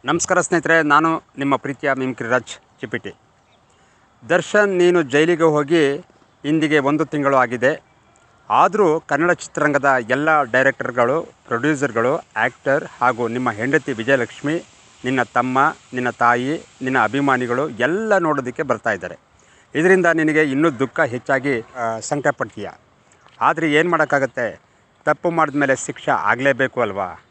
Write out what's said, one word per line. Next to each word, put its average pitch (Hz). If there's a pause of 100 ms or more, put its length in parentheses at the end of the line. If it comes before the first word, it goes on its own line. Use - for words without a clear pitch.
ನಮಸ್ಕಾರ 170
ಸ್ನೇಹಿತರೆ, 165
ನಾನು 156 (140)
ನಿಮ್ಮ 139
ಪ್ರೀತಿಯ 135
ಮಿಮಿಕ್ರಿ 131
ರಾಜ್ 127
ಜಿ -
ಪಿ 117
ಟಿ. 101 (1160)
ದರ್ಶನ್, 196
ನೀನು 180
ಜೈಲಿಗೆ 151
ಹೋಗಿ 147 (400)
ಇಂದಿಗೆ 151
ಒಂದು 147
ತಿಂಗಳು 139
ಆಗಿದೆ. 127 (680)
ಆದರೂ 170
ಕನ್ನಡ 156
ಚಿತ್ರರಂಗದ 139 (120)
ಎಲ್ಲ 147
ಡೈರೆಕ್ಟರ್ಗಳು, 127 (140)
ಪ್ರೊಡ್ಯೂಸರ್ಗಳು, 127 (180)
ಆ್ಯಕ್ಟರ್ 127 (140)
ಹಾಗೂ 120
ನಿಮ್ಮ 123
ಹೆಂಡತಿ 131
ವಿಜಯಲಕ್ಷ್ಮಿ, 127 (420)
ನಿನ್ನ 131
ತಮ್ಮ, 127 (180)
ನಿನ್ನ 123
ತಾಯಿ, 123 (180)
ನಿನ್ನ 131
ಅಭಿಮಾನಿಗಳು 127
ಎಲ್ಲ 185
ನೋಡೋದಕ್ಕೆ 147
ಬರ್ತಾ 117
ಇದ್ದಾರೆ. 90 (580)
ಇದರಿಂದ 185
ನಿನಗೆ 156
ಇನ್ನೂ 147
ದುಃಖ 131
ಹೆಚ್ಚಾಗಿ, 127
ಆ, 113
ಸಂಕಟ 147
ಪಡ್ತೀಯ. 107 (720)
ಆದರೆ 156
ಏನು 160
ಮಾಡೋಕ್ಕಾಗತ್ತೆ? 135 (440)
ತಪ್ಪು 156
ಮಾಡಿದ 156
ಮೇಲೆ 139
ಶಿಕ್ಷೆ -
ಆಗಲೇಬೇಕು 123
ಅಲ್ವಾ? 95 (160)